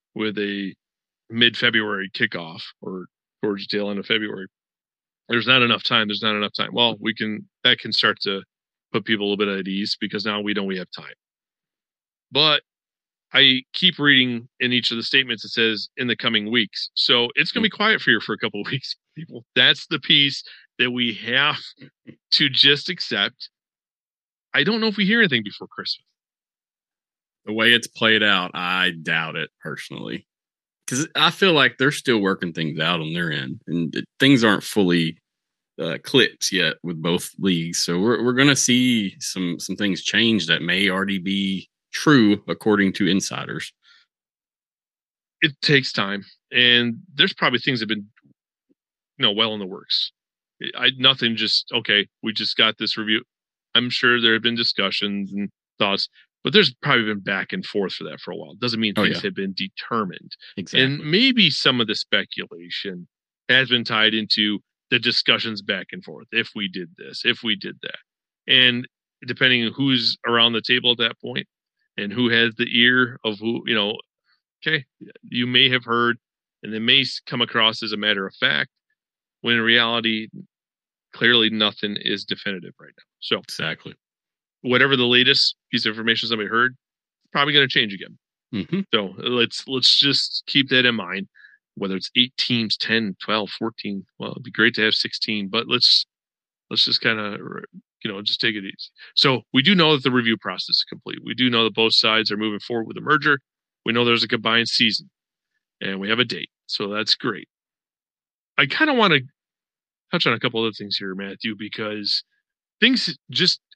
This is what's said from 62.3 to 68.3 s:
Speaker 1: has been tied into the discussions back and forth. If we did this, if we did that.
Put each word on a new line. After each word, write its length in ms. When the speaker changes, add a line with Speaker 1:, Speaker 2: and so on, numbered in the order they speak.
Speaker 1:
has 220
been 140
tied 300
into 440
the 80
discussions 640
back 300
and 120
forth. 280
If 220
we 140
did 300
this, 260
if 180
we 140
did 260
that. 160